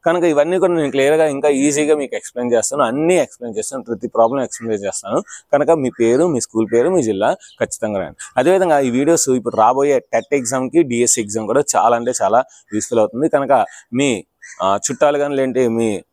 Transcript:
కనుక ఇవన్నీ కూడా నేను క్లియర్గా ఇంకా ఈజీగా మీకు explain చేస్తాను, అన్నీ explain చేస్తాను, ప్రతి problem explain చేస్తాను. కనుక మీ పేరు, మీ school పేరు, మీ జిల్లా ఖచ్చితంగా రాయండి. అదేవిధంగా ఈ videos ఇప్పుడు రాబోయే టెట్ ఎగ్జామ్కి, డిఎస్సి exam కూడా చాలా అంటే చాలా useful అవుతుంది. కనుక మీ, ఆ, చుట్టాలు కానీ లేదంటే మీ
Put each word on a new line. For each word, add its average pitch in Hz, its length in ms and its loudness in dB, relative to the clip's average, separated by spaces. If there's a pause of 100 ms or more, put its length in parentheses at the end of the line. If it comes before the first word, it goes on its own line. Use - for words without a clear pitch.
కనుక 170 260 2
ఇవన్నీ 151 300 2
కూడా 185 160 2
నేను 143 160 -2
క్లియర్గా 147 400 2
ఇంకా 143 140 0 (160)
ఈజీగా 147 380 2
మీకు 123 160 -8
explain 123 360 -8
చేస్తాను, 135 340 0
అన్నీ 156 360 0
explain 117 340 -12
చేస్తాను, 123 300 -10
ప్రతి 113 280 -8
problem 113 300 2
explain 110 400 -6
చేస్తాను. 98 320 -6 (360)
కనుక 143 160 0 (140)
మీ 123 80 -2 (100)
పేరు, 123 320 2
మీ 117 140 -2
school 110 260 -2
పేరు, 123 220 2
మీ 160 120 2
జిల్లా 104 220 0 (320)
ఖచ్చితంగా 107 400 -6
రాయండి. 76 180 -12 (220)
అదేవిధంగా 175 360 2 (100)
ఈ 120 100 -2
videos 151 280 2 (140)
ఇప్పుడు 113 240 -6
రాబోయే 135 340 2 (160)
టెట్ 120 280 -2
ఎగ్జామ్కి, 131 400 0 (100)
డిఎస్సి 120 320 0
exam 104 300 -6
కూడా 143 100 2 (100)
చాలా 113 280 2
అంటే 123 200 -4
చాలా 104 180 2 (360)
useful 107 280 0
అవుతుంది. 123 320 -2
కనుక 131 280 2 (360)
మీ, 143 100 2 (540)
ఆ, 98 220 0
చుట్టాలు 143 380 0
కానీ 143 160 -4
లేదంటే 131 240 0 (160)
మీ 113 100 0 (220)